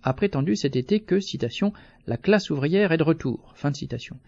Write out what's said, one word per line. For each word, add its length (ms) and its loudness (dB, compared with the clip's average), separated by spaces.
a 120 0
prétendu 420 0
cet 200 -2
été 240 2
que, 200 0
citation, « 540 -2
la 100 -2
classe 320 2
ouvrière 420 2
est 60 2
de 60 4
retour », 520 -2
fin 160 -2
de 40 -4
citation. 420 -10